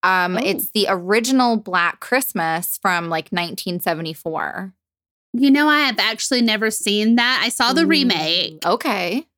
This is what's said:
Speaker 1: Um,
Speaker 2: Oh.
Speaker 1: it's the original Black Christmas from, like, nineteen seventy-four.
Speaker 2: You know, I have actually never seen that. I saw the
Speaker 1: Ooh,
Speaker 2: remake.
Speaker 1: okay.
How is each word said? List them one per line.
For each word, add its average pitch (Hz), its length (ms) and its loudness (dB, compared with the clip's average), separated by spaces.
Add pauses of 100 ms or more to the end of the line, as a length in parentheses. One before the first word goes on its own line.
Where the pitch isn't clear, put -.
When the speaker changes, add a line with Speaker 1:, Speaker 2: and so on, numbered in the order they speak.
Speaker 1:
Um, 180 320 2
Speaker 2:
Oh. 233 80 -2
Speaker 1:
it's - 280 -2
the 208 180 0
original 226 640 2
Black 175 460 -2
Christmas 175 760 -2
from, 175 320 0
like, 160 220 -4
nineteen 175 480 -6
seventy-four. 160 920 -6 (600)
Speaker 2:
You 269 160 4
know, 294 200 6
I 294 160 4
have 240 120 -2
actually 220 440 0
never 220 300 2
seen 214 440 2
that. 247 260 2
I 220 60 0
saw 247 240 0
the 320 120 2
Speaker 1:
Ooh, 311 40 2
Speaker 2:
remake. 175 800 0
Speaker 1:
okay. 202 600 -2 (120)